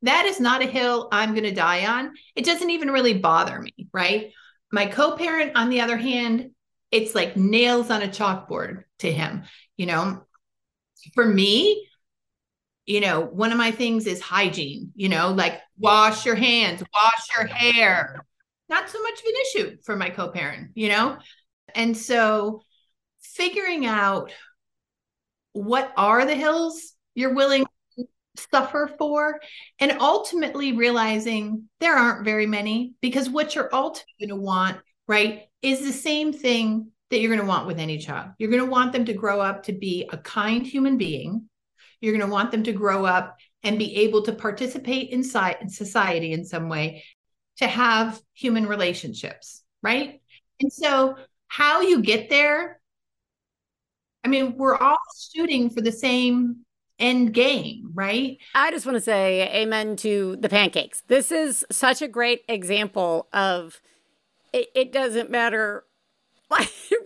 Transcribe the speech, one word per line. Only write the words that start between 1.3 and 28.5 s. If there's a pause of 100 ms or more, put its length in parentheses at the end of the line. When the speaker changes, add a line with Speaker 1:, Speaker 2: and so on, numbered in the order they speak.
Speaker 1:
gonna
die
on. (200)
It
doesn't
even
really
bother
me, (200)
right? (400)
My
co-parent,
on
the
other
hand, (400)
it's
like
nails
on
a
chalkboard (160)
to
him, (320)
you
know? (920)
For
me, (1000)
you
know,
one
of
my
things
is
hygiene,
you
know,
like, (180)
wash
your
hands, (100)
wash
your
hair. (440)
Not
so
much
of
an
issue
for
my
co-parent,
you
know? (560)
And
so (580)
figuring
out (1200)
what
are
the
hills (220)
you're
willing (340)
to (480)